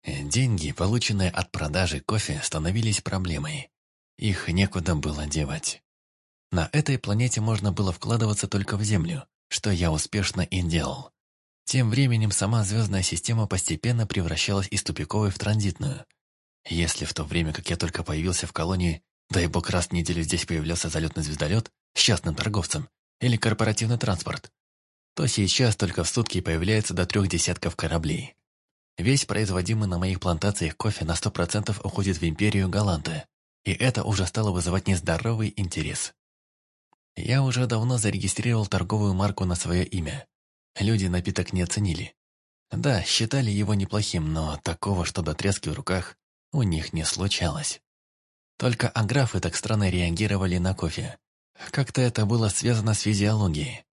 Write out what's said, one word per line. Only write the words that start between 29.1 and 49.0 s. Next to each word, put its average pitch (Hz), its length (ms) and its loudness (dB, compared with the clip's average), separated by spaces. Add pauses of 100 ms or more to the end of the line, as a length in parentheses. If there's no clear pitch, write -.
производимый 101 600 0
на 87 100 -2
моих 92 220 -2
плантациях 87 560 0
кофе - 280 -2
на 80 120 -2
сто - 140 -2
процентов 98 540 -2
уходит 98 340 -2
в 85 80 -2
империю 98 420 2
Галанте, 85 580 0 (380)
и - 80 0
это 127 320 0
уже 98 220 0
стало 107 260 0
вызывать 87 360 0
нездоровый 104 680 0
интерес. 80 580 -4 (1000)
Я 135 280 2
уже 127 240 2
давно 120 320 2
зарегистрировал 104 680 0
торговую 98 480 0
марку 98 300 0
на 87 100 0
своё 87 300 0
имя. 78 420 -6 (520)
Люди 98 280 2
напиток 90 460 -2
не 90 100 2
оценили. 87 520 -2 (560)
Да, 139 320 0
считали 117 480 0
его 104 240 2
неплохим, 92 580 0
но 78 300 -2
такого, 87 420 -2
что 90 180 -4
до 80 120 -2
тряски 98 340 -2
в 76 60 -4
руках, 92 420 -4 (360)
у 143 100 2
них 82 300 0
не 80 120 -2
случалось. 82 760 -2 (800)
Только 120 300 0
аграфы 117 520 2